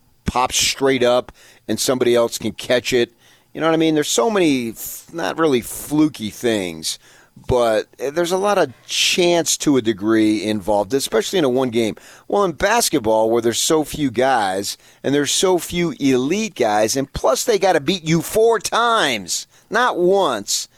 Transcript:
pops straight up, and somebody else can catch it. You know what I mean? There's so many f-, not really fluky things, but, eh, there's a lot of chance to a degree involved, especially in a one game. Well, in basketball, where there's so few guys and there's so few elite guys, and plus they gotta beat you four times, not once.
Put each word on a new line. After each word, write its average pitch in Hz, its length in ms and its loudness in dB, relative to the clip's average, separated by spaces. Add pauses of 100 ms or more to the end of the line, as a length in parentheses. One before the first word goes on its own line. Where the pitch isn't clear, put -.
(240)
pops - 320 -2
straight 135 460 0
up, 123 280 2 (380)
and 110 100 -2
somebody 123 360 0
else 117 240 0
can 110 140 -6
catch - 400 -2
it. 120 200 0 (400)
You 143 80 -10
know 151 60 -2
what 165 80 2
I 160 40 2
mean? 160 160 2
There's 147 140 0
so 233 220 0
many 143 400 0
f-, - 420 -14
not 165 260 -6
really 147 220 2
fluky 139 680 -2
things, 92 680 -4 (500)
but, 117 380 2 (120)
eh, 127 120 -4
there's 165 220 -2
a 185 60 0
lot 202 200 0
of 143 140 0 (140)
chance 175 720 0
to 143 200 2
a 120 40 0
degree 107 600 2
involved, 104 500 0
especially 135 440 -2
in 160 60 2
a 135 60 2
one 131 200 0
game. 110 260 -2 (320)
Well, 202 160 2
in 175 80 0
basketball, 123 760 2
where 117 120 2
there's 113 160 0
so 156 260 0
few 143 260 -4
guys 107 680 0 (260)
and 131 120 0
there's 143 180 0
so 185 260 2
few 175 400 -4
elite 139 560 0
guys, 107 420 0
and 135 160 -4
plus - 320 0
they 220 140 2
gotta 175 220 2
beat 160 240 -4
you 160 180 2
four 220 360 2
times, 175 880 -2 (240)
not 220 280 0
once. 175 800 0